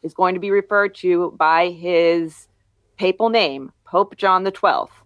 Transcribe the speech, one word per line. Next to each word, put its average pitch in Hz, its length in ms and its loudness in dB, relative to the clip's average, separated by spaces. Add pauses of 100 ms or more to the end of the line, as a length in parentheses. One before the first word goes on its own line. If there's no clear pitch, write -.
is 160 120 -10
going 185 200 0
to 175 60 -6
be 196 120 -4
referred 202 440 0
to 180 400 -2
by 165 340 2
his 170 760 -2 (500)
papal 185 320 0
name, 147 440 -2 (120)
Pope 202 320 -2
John 190 280 0
the 190 80 -2
twelfth. - 400 -2 (140)